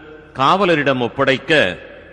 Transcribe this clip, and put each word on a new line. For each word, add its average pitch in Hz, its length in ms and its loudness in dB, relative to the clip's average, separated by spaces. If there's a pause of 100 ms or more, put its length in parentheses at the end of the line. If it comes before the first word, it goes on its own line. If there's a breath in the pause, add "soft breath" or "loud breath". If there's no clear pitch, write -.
(340)
காவலரிடம் 147 680 2
ஒப்படைக்க, 131 800 0 (340)